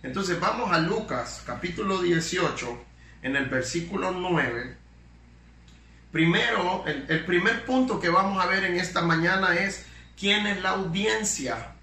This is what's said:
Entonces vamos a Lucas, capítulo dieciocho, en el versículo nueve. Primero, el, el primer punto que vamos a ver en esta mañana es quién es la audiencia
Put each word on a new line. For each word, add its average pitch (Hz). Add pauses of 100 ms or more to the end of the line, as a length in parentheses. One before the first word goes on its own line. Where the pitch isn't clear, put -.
Entonces 180
vamos 202
a 165
Lucas, 160
capítulo 180
dieciocho, 160 (380)
en 131
el 135
versículo 170
nueve. 143 (1400)
Primero, 180
el, 139
el 160
primer 196
punto 254
que 180
vamos 190
a 180
ver 190
en 175
esta 170
mañana 175
es 196 (340)
quién 208
es 190
la 190
audiencia 196 (100)